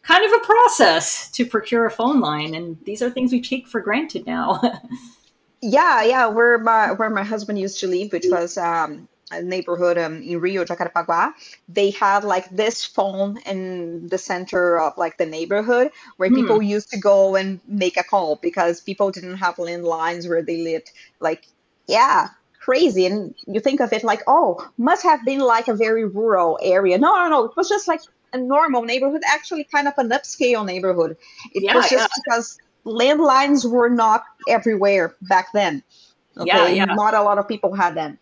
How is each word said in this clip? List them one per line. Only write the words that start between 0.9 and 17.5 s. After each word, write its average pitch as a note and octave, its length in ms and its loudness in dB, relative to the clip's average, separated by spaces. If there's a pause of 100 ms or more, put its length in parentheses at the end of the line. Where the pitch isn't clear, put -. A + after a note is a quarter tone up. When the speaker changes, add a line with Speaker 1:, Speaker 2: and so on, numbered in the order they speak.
Speaker 1:
to A#3+ 120 0
procure A#3 400 0
a G#3+ 60 0
phone B3+ 280 0
line. D3+ 360 -4
And E3 280 -10
these G#3+ 200 -8
are B3 80 -4
things B3+ 200 -2
we B3 120 0
take C4 240 -8
for A3+ 120 -6
granted G#3 460 -6
now. E3 400 -2
<laughs> - 160 -4 (800)
Speaker 2:
Yeah, B3+ 440 2
yeah. B3 240 4
Where A#3 320 4
my, A3 320 2
where A3 180 -2
my G3+ 140 -4
husband G#3 340 -6
used G3 220 -6
to G3 80 -6
live, F#3 240 -4
which F3 180 -2
was, F3 300 -2
um, D#3+ 480 -4 (240)
a E3+ 100 -10
neighborhood, F3 560 -2
um, D#3+ 240 -4
in E3+ 180 -6
Rio, F3+ 240 -2
Jacarepaguá, F3 680 -2 (340)
they G3 220 0
had, G3+ 340 0
like, F#3+ 280 -2
this G#3+ 340 -4
phone G3 540 -4
in F3+ 680 -8
the F#3 120 -4
center F3+ 600 0
of, D#3 200 -2
like, E3 180 -4
the E3+ 80 -2
neighborhood G#3 640 -2 (280)
where F#3 120 0
Speaker 1:
Hmm. B3 60 6
Speaker 2:
people A3 260 2
used G#3 300 -4
to G#3+ 80 -6
go G3 360 4
and F#3+ 320 -2